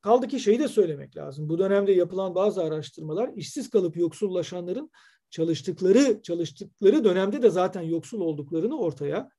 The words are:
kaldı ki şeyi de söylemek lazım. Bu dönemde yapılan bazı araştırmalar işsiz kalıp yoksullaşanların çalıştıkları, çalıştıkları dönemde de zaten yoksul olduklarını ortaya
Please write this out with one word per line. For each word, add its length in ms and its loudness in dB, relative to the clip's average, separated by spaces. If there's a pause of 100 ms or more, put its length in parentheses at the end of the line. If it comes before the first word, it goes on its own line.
kaldı 260 4
ki 120 -4
şeyi 200 4
de 80 0
söylemek 500 0
lazım. 320 -10
Bu 100 -2
dönemde 320 2
yapılan 440 0
bazı 280 0
araştırmalar 720 -6
işsiz 340 -10
kalıp 280 0
yoksullaşanların 920 -4 (380)
çalıştıkları, 920 2
çalıştıkları 840 0
dönemde 380 2
de 80 8
zaten 320 0
yoksul 400 -4
olduklarını 580 -4
ortaya 600 -4